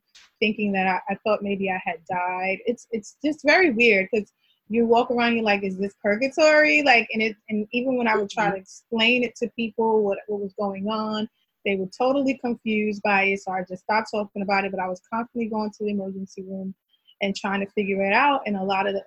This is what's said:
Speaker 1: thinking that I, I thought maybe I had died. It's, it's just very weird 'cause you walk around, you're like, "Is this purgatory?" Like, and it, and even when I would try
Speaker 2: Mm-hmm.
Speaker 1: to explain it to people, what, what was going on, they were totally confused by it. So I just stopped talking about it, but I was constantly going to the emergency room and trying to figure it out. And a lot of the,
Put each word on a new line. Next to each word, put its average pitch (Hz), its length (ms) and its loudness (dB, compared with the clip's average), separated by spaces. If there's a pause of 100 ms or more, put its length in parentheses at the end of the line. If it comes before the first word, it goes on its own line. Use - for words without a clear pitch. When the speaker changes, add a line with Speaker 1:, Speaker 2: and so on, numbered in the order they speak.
(400)
Speaker 1:
thinking 214 320 0
that 190 140 0
I, 190 280 -2
I - 100 -4
thought 208 180 0
maybe 196 280 -4
I 185 120 -4
had 165 220 -8
died. 180 600 -2
It's, 233 240 -4
it's - 340 -8
just 302 220 -4
very 330 240 6
weird 208 400 4
'cause 208 200 -2 (380)
you 233 160 2
walk 233 260 4
around, 233 260 2
you're 226 60 0
like, 202 220 2
"Is 190 140 -4
this 196 240 -4
purgatory?" 302 800 4
Like, 240 320 4
and 220 80 0
it, 220 120 -2 (140)
and 214 240 -2
even 247 240 0
when 240 100 0
I 220 100 2
would 202 120 -2
try 214 160 -2
Speaker 2:
Mm-hmm. 202 120 0
Speaker 1:
to 190 40 -10
explain 233 640 0
it 226 120 -6
to 233 200 -4
people, 220 460 0
what, 196 240 0
what 202 160 -6
was 196 180 -8
going 196 280 -6
on, 214 420 -4 (340)
they 202 120 0
were 190 200 -2
totally 269 480 0
confused 214 580 -2
by 196 200 2
it. 196 180 0
So 190 120 -8
I 185 140 -4
just - 180 -12
stopped 220 280 0
talking 208 300 -6
about 196 240 0
it, 190 40 -4
but 185 100 -4
I 185 80 -2
was 185 120 -8 (100)
constantly 233 380 -4
going 214 220 -4
to 208 140 -10
the 208 80 -2
emergency 190 500 -6
room 190 320 -10 (480)
and 196 120 -2
trying 196 260 -4
to 196 120 -6
figure 196 320 -2
it 196 80 0
out. 269 320 2
And 208 140 -4
a 190 40 -4
lot 196 240 -2
of 196 60 -2
the, 196 140 -4